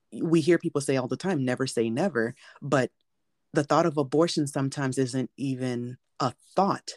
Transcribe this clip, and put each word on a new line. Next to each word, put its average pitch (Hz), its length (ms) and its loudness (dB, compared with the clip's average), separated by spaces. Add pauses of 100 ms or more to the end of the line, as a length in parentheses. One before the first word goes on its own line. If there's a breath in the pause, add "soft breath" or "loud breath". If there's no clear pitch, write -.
(140)
we 165 280 2
hear 165 160 4
people 147 240 -4
say 139 160 0
all 127 100 -2
the 127 100 -4
time, 165 280 -2
"Never 127 220 0
say 113 220 0
never," 123 440 0 (280 soft breath)
but 135 300 0 (600)
the 147 120 2
thought 160 200 4
of 151 120 -2
abortion 147 500 2
sometimes 135 500 -4
isn't 127 380 -2
even 127 600 -6 (240)
a 127 120 -2 (220)
thought - 420 0